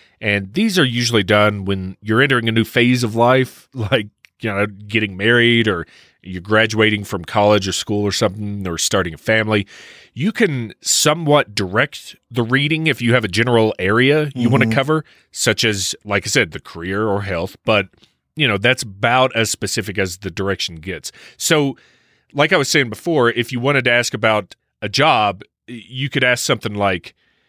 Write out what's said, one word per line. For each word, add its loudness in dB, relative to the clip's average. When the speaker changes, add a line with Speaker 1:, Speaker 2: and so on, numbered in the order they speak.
Speaker 1:
And -2
these 0
are 6
usually 0
done 2
when -4
you're 2
entering 2
a 0
new 2
phase 2
of -4
life, 0
<laughs> -20
like, -2
you -4
know, 0
getting -4
married 4
or -2
you're -12
graduating 2
from -8
college 2
or -4
school -4
or -2
something, -4
or -6
starting -2
a -16
family. 0
You -2
can -2
somewhat 2
direct -4
the -2
reading 0
if -2
you 2
have 2
a -2
general 2
area 2
you 0
wanna 4
Speaker 2:
Mm-hmm. 0
Speaker 1:
cover, 0
such -2
as, -2
like -2
I -8
said, 0
the -14
career -6
or 0
health, -6
but, 0
you 0
know, 2
that's 0
about 0
as 0
specific -6
as -2
the -8
direction -4
gets. -12
So, 0
like 2
I 2
was 2
saying 2
before, 2
if -2
you -4
wanted 0
to 2
ask 0
about 0
a -6
job, 2
y-, -14
you -8
could -2
ask 2
something -2
like, -2